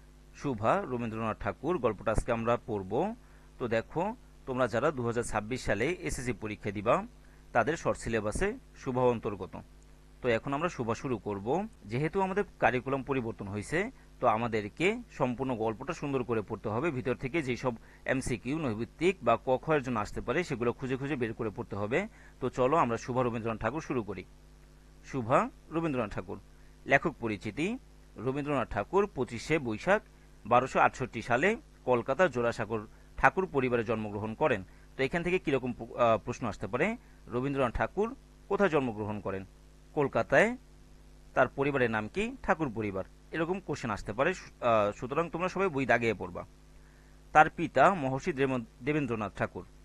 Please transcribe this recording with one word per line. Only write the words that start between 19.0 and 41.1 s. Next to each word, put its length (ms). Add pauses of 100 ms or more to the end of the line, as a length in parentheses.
বা 220
ক, 120
খ 140
এর 100
জন্য 180
আসতে 220
পারে, 220
সেগুলো 300
খুঁজে 240
খুঁজে 180
বের 180
করে 160
পড়তে 260
হবে। 320 (320)
তো 100
চলো, 280
আমরা 200
শুভা 260
রবীন্দ্রনাথ 380
ঠাকুর 200
শুরু 220
করি। 200 (840)
শুভা 440 (220)
রবীন্দ্রনাথ 400
ঠাকুর। 280 (460)
লেখক 340
পরিচিতি। 580 (400)
রবীন্দ্রনাথ 520
ঠাকুর 380
পঁচিশে 520
বৈশাখ 420 (440)
বারোশো 340
আটষট্টি 420
সালে 360 (280)
কলকাতার 460
জোড়াসাঁকোর 560 (300)
ঠাকুর 280
পরিবারে 380
জন্মগ্রহণ 500
করেন। 300 (340)
তো 60
এখান 200
থেকে 160
কীরকম 340
প-, 220
আহ, 220
প্রশ্ন 300
আসতে 200
পারে? 300 (300)
রবীন্দ্রনাথ 460
ঠাকুর 420 (320)
কোথায় 220
জন্মগ্রহণ 500
করেন? 260 (480)
কলকাতায়। 640 (760)